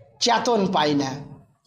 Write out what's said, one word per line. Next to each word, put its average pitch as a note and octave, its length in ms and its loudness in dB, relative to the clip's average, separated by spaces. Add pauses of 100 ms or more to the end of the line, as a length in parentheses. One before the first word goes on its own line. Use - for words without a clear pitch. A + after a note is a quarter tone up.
(200)
চেতন A3+ 520 2
পায় D3+ 220 2
না, C3+ 360 -4 (360)